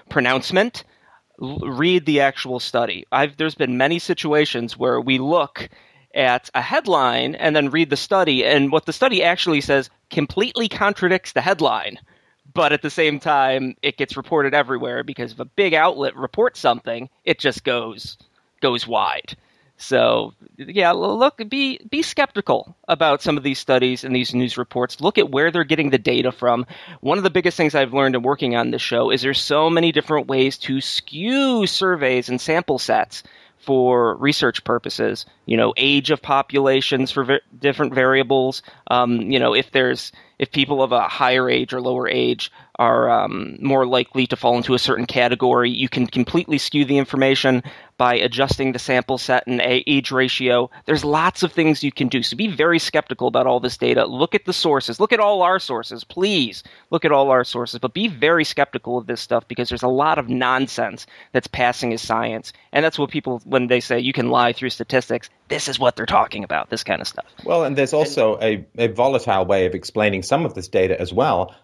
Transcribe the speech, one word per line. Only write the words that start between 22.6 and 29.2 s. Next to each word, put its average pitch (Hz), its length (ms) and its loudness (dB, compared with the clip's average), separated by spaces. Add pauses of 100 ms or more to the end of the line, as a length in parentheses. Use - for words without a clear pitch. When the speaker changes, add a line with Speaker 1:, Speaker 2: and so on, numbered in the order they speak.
Speaker 1:
about 151 340 2
some 156 140 0
of 139 80 -6
these 135 160 -4
studies 127 460 0
and 131 100 -2
these 123 180 -2
news 123 240 -2
reports. 123 440 -4
Look 175 160 2
at 160 120 2
where 143 220 0
they're 170 140 0
getting 151 240 0
the 131 80 4
data 123 340 0
from. 123 340 0 (360)
One 151 160 0
of 190 80 -2
the 190 40 4
biggest 175 280 0
things 156 180 0
I've 135 180 2
learned 135 220 2
in 120 60 0
working 127 340 0
on 120 160 0
this 120 100 -4
show 120 280 0
is 120 120 2